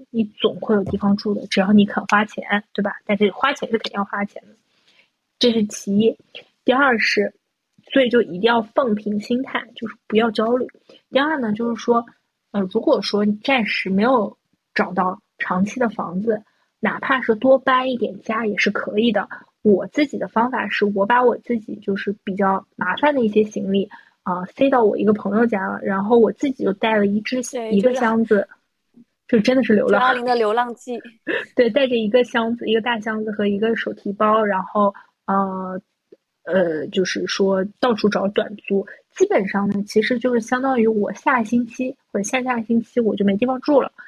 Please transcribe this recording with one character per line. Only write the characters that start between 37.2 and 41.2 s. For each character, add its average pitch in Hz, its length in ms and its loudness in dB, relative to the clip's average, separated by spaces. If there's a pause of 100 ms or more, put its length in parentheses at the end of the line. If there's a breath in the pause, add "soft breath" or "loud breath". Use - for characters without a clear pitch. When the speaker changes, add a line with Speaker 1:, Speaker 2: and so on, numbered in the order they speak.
Speaker 1:
说 190 380 0 (160)
到 254 120 2
处 208 140 0
找 196 220 0
短 214 260 -4
租。 196 320 -4 (260 loud breath)
基 381 120 2
本 339 240 0
上 202 200 -2
呢， 202 160 -2
其 214 160 2
实 247 160 0
就 247 160 -2
是 233 60 2
相 254 220 -2
当 269 180 0
于 220 80 4
我 208 240 0
下 247 320 0